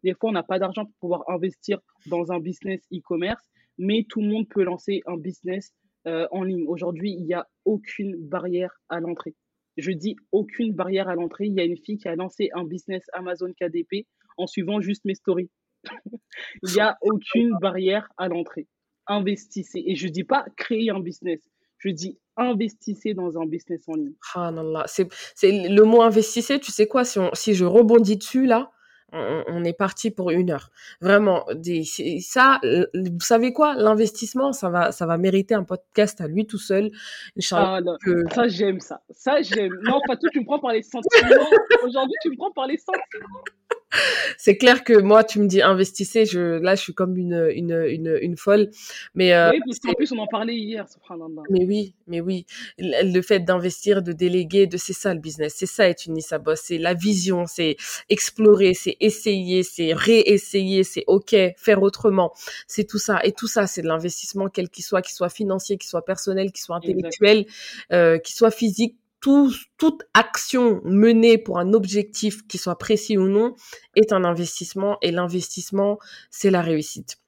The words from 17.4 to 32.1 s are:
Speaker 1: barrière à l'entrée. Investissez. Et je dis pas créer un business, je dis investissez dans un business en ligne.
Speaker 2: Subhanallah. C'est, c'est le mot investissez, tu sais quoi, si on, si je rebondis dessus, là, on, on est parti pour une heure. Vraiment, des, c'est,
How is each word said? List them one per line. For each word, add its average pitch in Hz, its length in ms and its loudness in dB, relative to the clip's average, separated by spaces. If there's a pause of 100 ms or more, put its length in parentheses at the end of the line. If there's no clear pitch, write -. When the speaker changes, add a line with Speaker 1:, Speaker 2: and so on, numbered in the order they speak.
Speaker 1:
barrière 190 560 -2
à 185 120 -6
l'entrée. 170 380 -8 (400)
Investissez. 196 800 -6
Et 190 80 -4
je 165 140 -8
dis 165 160 -8
pas 277 220 -2 (100)
créer 226 340 -4
un 196 100 -4
business, 170 500 -10 (300)
je 190 100 -6
dis 160 260 -10 (200)
investissez 214 800 -4
dans 175 240 -6
un 160 80 -6
business 165 420 -10
en 160 60 -10
ligne. 151 180 -6 (200)
Speaker 2:
Subhanallah. 160 540 -6
C'est, 185 220 -4 (260)
c'est 196 340 2
le 202 160 8
mot 226 180 8
investissez, 226 580 2
tu - 120 -12
sais 214 140 2
quoi, 247 180 0
si 247 140 -4
on, 185 160 0
si 214 200 0
je 180 100 2
rebondis 214 520 6
dessus, 262 300 -2
là, 247 240 2 (420)
on, 151 360 -6
on 170 160 -6
est 170 120 -2
parti 202 360 -4
pour 180 180 -6
une 180 220 0
heure. - 180 -10 (300)
Vraiment, 196 440 4 (100)
des, 165 300 -6
c'est, 160 360 -8